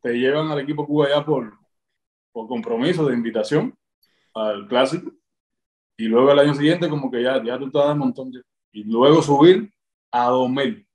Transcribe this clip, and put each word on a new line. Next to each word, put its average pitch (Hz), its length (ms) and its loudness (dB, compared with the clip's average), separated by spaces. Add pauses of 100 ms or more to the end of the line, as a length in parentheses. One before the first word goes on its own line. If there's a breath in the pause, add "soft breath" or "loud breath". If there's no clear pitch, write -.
te 120 100 -4
llevan 143 380 -2
al 147 100 -4
equipo 147 260 -6
Cuba 147 220 0
ya 147 160 0
por, 131 340 -4 (760)
por 110 160 -14
compromiso 127 580 -2
de 127 80 0
invitación 117 600 -2 (600)
al 107 340 -6
Clásico, 135 420 0 (840)
y 110 80 -8
luego 123 280 4
el 143 60 6
año 143 160 4
siguiente 160 340 0
como 143 220 -6
que 120 120 -4
ya, 127 200 -2
ya 120 160 -6
tú 139 80 -8
estás 143 220 0
de 147 60 0
montón 131 380 -6
ya. 123 80 -18 (320)
Y 107 120 -14
luego 131 380 4
subir 151 500 4 (400)
a 123 140 0
dos 127 240 0
mil 127 440 -4